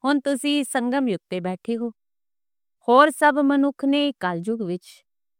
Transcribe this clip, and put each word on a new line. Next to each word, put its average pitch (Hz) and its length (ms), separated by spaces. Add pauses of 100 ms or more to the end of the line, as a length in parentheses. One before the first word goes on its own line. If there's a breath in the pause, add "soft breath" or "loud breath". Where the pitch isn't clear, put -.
ਹੁਣ 277 140
ਤੁਸੀਂ 285 440
ਸੰਗਮ 254 440
ਯੁੱਗ 185 120 (100)
ਤੇ 185 100
ਬੈਠੇ 185 380
ਹੋ। 233 120 (1000)
ਹੋਰ 277 220
ਸਭ 294 300
ਮਨੁੱਖ 277 440
ਨੇ 285 260
ਕਲਯੁਗ 180 500
ਵਿੱਚ। 180 440 (340)